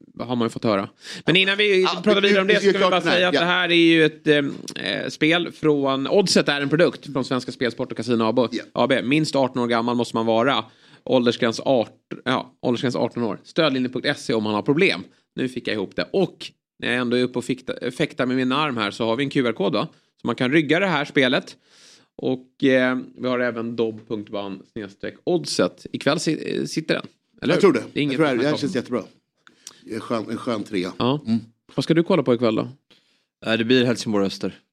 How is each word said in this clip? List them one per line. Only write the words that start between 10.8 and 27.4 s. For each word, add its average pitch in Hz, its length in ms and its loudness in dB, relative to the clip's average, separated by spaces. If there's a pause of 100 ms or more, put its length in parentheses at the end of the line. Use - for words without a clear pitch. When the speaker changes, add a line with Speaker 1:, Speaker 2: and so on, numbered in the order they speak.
Speaker 1:
Åldersgräns 120 560 2
art-, - 540 -2 (120)
ja, - 360 -4
åldersgräns 123 340 -2
arton - 280 -2
år. 104 200 -4
Stödlinje 131 460 -2
punkt 135 300 -4
se - 140 -4
om 110 100 0
man 107 100 -2
har 104 80 0
problem. 143 420 2 (320)
Nu 131 140 -4
fick 123 180 -10
jag 107 60 -2
ihop 101 220 -6
det. 90 180 -4
Och - 380 -2 (280)
när - 80 -6
jag 120 100 -2
ändå 123 200 0
är 123 60 2
uppe 123 160 -4
och 120 60 -8
fikta-, - 460 -6
fäktar 170 340 -4
med 127 120 -2
min 127 140 -2
arm 143 260 -2
här 101 140 -2
så 113 140 -4
har 113 100 0
vi 139 80 -2
en 135 60 -4
Q 135 180 0
R-kod, 175 260 -2
va? 117 140 0 (340)
Så - 60 -6
man 120 80 0
kan 127 160 -2
rygga 156 280 2
det 196 80 0
här 147 180 0
spelet. 139 500 0 (600)
Och, - 480 -6
eh, 127 340 4 (200)
vi 120 100 -6
har 127 120 0
även 117 360 -4
dobb 110 320 -2
punkt 104 240 -8
ban 101 300 -8 (100)
snedstreck 101 520 -12
oddset. 151 720 -2
Ikväll 151 260 0
si-, - 400 -4
eh, 139 60 -4
sitter 156 280 -4
den. - 120 -4 (360)